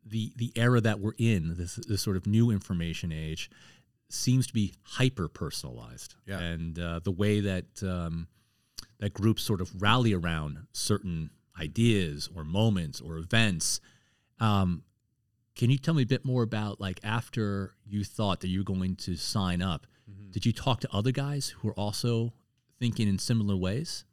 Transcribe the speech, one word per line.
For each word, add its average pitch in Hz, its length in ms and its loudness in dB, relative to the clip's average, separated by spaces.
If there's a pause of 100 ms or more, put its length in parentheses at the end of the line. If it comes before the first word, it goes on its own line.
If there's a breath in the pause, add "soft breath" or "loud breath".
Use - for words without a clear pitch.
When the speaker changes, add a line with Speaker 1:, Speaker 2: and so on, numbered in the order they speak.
Speaker 1:
the, 110 320 -4
the 117 200 -4
era 120 240 6
that 107 200 2
we're 107 180 -2
in, 87 380 2
this, 87 200 -6
this - 260 -2
sort 98 140 0
of 90 100 -2
new 113 240 6
information 85 640 -2
age, 78 380 -6 (580 loud breath)
seems 127 380 2
to - 60 -12
be 107 300 0
hyper-personalized. - 1300 -4 (120)
Speaker 2:
Yeah. 98 120 -8
Speaker 1:
And, 82 400 -4
uh, 85 240 -4
the 98 100 -2
way 104 280 2
that, 95 420 -4
um, 85 440 -4 (720 loud breath)
that 101 160 -2
groups 107 280 2
sort 98 180 0
of 90 100 -4 (100)
rally 113 320 6
around 80 460 0 (140)
certain 85 580 -2 (300)
ideas 82 760 2
or 80 100 -8
moments 90 560 2
or 80 160 -10
events. 90 640 2 (600 soft breath)
Um, 98 420 2 (720)
can 120 160 2
you 139 80 4
tell 165 160 0
me 143 80 4
a 117 40 2
bit 127 180 -2
more 127 180 0
about, 107 380 -4
like, 95 220 -6
after 104 720 -2 (120)
you 101 180 -2
thought 98 360 0
that 92 80 -2
you 95 120 2
were 95 40 -2
going 92 320 0
to 90 200 -4
sign 90 460 0
up, 90 240 -2 (240 soft breath)
Speaker 2:
Mm-hmm. 98 220 -18
Speaker 1:
did 107 120 -6
you 117 80 4
talk - 280 0
to - 120 -6
other 107 200 0
guys 143 380 -4
who - 180 -6
were 101 60 -4
also 113 580 -2 (480)
thinking 117 260 0
in 98 140 4
similar 104 360 2
ways? 98 560 -2